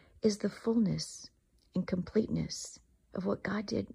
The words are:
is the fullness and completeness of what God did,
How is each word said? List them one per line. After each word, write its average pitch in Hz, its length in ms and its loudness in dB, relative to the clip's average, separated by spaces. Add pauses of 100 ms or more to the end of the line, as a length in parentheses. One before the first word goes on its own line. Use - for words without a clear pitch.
(220)
is 208 160 4
the 208 100 0
fullness 196 840 0 (440)
and 185 120 0
completeness - 920 0 (360)
of 185 120 -4
what 196 160 0
God 202 240 -2
did, 202 280 -2